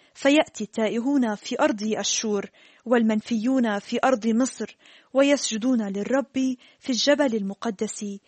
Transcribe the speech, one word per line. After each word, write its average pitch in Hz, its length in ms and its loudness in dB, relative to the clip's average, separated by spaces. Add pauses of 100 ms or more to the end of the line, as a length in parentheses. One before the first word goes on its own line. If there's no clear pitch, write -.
(140)
فيأتي 285 500 2
التائهون 226 720 0
في - 260 -6
أرض 220 360 0
أشور، 202 540 -2 (340)
والمنفيون 226 920 2
في 233 260 -6
أرض 240 220 2
مصر، 226 500 -2 (380)
ويسجدون 254 760 2
للرب 247 680 -2 (240)
في - 100 -8
الجبل 269 460 2
المقدس 202 680 -6 (240)